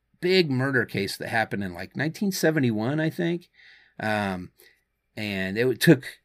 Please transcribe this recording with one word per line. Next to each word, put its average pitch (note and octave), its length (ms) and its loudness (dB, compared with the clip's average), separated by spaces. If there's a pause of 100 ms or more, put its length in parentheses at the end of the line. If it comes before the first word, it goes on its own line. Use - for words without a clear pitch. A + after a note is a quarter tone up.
(220)
big F3+ 280 4
murder C3 360 2
case G2 320 -4
that - 100 -10
happened G#2+ 380 -2
in, F2 80 -8
like, F#2+ 240 -12
nineteen D#3+ 340 -2
seventy-one, D3+ 720 0
I D#3+ 80 0
think. E3+ 400 -4 (500)
Um, G2 520 -2 (640)
and G2 400 -2
it A#2+ 240 2
took D3 240 6 (180)